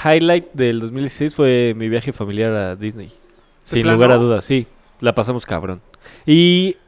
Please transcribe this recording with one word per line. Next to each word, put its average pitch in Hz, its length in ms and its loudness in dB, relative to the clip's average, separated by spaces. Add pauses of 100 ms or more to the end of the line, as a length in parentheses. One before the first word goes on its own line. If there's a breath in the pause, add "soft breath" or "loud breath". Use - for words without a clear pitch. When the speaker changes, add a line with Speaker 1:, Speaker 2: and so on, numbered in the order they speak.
Speaker 1:
highlight 170 500 2
del 120 260 -2
dos 113 120 -8
mil 135 120 -8
dieciséis 147 320 -6
fue 123 400 2
mi 113 140 -6
viaje 117 240 -4
familiar 107 400 -4
a 95 220 -4
Disney. 104 320 -10
Speaker 2:
¿De - 60 -20 (500)
Speaker 1:
Sin - 200 -2
Speaker 2:
plano? 117 140 2
Speaker 1:
lugar 123 140 6
a 120 60 6
dudas, 117 280 0
sí. 131 220 -2 (320)
La 117 140 0
pasamos 120 320 -4
cabrón. 92 360 -8 (440 soft breath)
Y 175 520 4 (100)